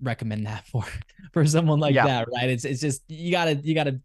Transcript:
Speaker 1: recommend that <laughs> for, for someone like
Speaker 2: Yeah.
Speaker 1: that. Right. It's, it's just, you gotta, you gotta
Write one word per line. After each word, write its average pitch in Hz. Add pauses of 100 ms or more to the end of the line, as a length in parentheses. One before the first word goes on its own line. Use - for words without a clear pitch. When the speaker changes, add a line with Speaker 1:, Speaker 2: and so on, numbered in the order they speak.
Speaker 1:
recommend 110
that 107
<laughs> -
for, 110 (480)
for 160
someone 156
like 147
Speaker 2:
Yeah. 120
Speaker 1:
that. 120
Right. 123
It's, 123
it's 135
just, 143
you 160
gotta, 165
you 151
gotta 143